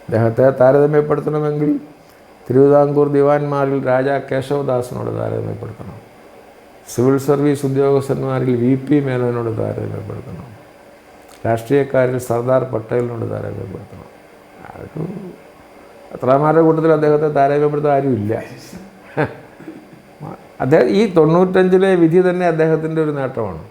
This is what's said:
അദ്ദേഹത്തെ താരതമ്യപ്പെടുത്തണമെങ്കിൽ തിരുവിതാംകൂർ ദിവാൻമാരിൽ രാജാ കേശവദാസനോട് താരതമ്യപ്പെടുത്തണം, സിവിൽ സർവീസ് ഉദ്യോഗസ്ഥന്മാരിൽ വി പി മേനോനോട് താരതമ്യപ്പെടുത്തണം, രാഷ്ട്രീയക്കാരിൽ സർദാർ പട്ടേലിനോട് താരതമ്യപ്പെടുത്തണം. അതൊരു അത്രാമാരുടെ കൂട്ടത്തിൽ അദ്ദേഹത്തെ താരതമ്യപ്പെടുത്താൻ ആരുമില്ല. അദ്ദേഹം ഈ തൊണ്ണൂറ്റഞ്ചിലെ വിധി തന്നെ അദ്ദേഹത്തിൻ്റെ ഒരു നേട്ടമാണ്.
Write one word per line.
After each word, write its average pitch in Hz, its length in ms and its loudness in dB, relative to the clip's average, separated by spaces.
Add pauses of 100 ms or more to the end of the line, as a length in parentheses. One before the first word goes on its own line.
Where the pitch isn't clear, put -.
അദ്ദേഹത്തെ 117 500 2 (100)
താരതമ്യപ്പെടുത്തണമെങ്കിൽ 147 1200 2 (680)
തിരുവിതാംകൂർ 143 580 4
ദിവാൻമാരിൽ 143 800 0
രാജാ 131 340 0 (100)
കേശവദാസനോട് 131 880 -4
താരതമ്യപ്പെടുത്തണം, 110 800 -8 (920)
സിവിൽ 131 300 2
സർവീസ് 143 480 0
ഉദ്യോഗസ്ഥന്മാരിൽ 135 920 0
വി 120 180 2
പി 135 260 0
മേനോനോട് 120 580 -2
താരതമ്യപ്പെടുത്തണം, 104 880 -8 (1000)
രാഷ്ട്രീയക്കാരിൽ 127 720 0
സർദാർ 123 460 -2
പട്ടേലിനോട് 120 640 -4
താരതമ്യപ്പെടുത്തണം. 104 800 -10 (680)
അതൊരു - 320 -12 (1080)
അത്രാമാരുടെ 151 480 4
കൂട്ടത്തിൽ 160 300 4
അദ്ദേഹത്തെ 151 360 2
താരതമ്യപ്പെടുത്താൻ 147 640 0
ആരുമില്ല. 117 500 0 (2250)
അദ്ദേഹം 160 280 4
ഈ 202 260 2
തൊണ്ണൂറ്റഞ്ചിലെ 185 800 4
വിധി 175 360 4
തന്നെ 180 160 -2
അദ്ദേഹത്തിൻ്റെ 160 560 0
ഒരു 151 80 -2
നേട്ടമാണ്. 117 600 -6